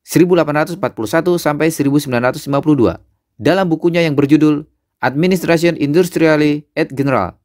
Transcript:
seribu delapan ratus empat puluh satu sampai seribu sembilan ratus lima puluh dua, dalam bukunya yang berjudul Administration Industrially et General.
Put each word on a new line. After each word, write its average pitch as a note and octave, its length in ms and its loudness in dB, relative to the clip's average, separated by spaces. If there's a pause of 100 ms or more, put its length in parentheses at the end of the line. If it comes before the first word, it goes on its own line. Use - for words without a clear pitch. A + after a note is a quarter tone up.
seribu F3 320 2
delapan D3+ 320 2
ratus E3 160 -10
empat B2 160 -4
puluh A2 160 -6
satu E3 240 0
sampai D#3 320 0
seribu D3 320 0
sembilan B2+ 320 -2
ratus D3 160 -10
lima C#3 160 -2
puluh D3+ 80 2
dua, A2 220 2 (420)
dalam F3 320 0
bukunya E3+ 320 0
yang D#3 160 0
berjudul D3+ 480 2 (400)
Administration E3 720 0
Industrially D3+ 960 0
et D#3 240 -4
General. C3 480 -2